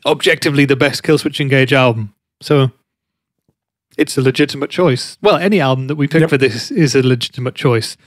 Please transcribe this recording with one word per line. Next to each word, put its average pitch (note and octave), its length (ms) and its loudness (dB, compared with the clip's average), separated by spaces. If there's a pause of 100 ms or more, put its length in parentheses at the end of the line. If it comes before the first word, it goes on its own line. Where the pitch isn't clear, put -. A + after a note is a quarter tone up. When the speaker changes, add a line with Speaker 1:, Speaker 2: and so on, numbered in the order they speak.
Speaker 1:
objectively D3+ 600 0
the C3+ 100 2
best C#3 280 -2
Killswitch D3+ 360 0
Engage C3+ 320 0
album. A#2+ 420 0 (280)
So C3+ 300 2 (1200)
it's D#3 220 -2
a C#3 40 2
legitimate C3+ 500 -2
choice. D#3 500 -2
Well, G3+ 160 4
any F#3+ 240 0
album C3 260 -2
that D3 80 -6
we C#3+ 120 -2
pick D#3+ 140 2
Speaker 2:
Yep. D#3+ 100 2
Speaker 1:
for C#3+ 60 4
this B2 340 -2
is E3 240 2
a C3+ 80 4
legitimate B2+ 520 -2
choice, A#2 400 -2 (120)